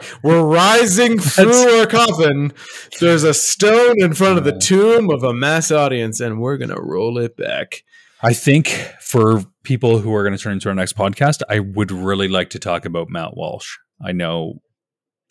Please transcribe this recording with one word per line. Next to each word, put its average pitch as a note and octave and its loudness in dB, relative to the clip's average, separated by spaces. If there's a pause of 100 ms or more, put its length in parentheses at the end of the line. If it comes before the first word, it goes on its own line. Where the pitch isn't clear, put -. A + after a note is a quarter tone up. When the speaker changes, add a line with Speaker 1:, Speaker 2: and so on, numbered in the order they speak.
(240)
Speaker 1:
we're E3 4
rising G#3+ 4
Speaker 2:
<laughs> - -
That's D#3 -2
Speaker 1:
through A#3 6
our A3 4
coffin. D#3+ 0 (480)
There's E3+ 2
a D#3 4
stone A3+ 2
in E3+ 2
front F#3+ 2
of C#3+ 0
the C#3+ 0
Speaker 2:
Uh. - -8
Speaker 1:
tomb G#3 4
of B2+ -2
a B2 0
mass D3+ -2
audience, B2+ 0
and A2+ -6
we're C3+ -4
gonna A#2 -8
roll A2+ -4
it A#2 -6
back. - -8 (400)
Speaker 2:
I A#2 4
think C#3+ 2 (320)
for A2 2 (200)
people A#2 0
who G#2+ -4
are G#2 0
gonna G2 -4
turn G#2 -8
into F#2+ -6
our G2 -2
next F#2 -4
podcast, G#2 0
I G#2+ -2
would G2 -4
really G2 -2
like F#2 -2
to - -12
talk E2+ -6
about E2+ -8
Matt E2 -10
Walsh. - -12 (260)
I F#2 -8
know E2 -6 (760)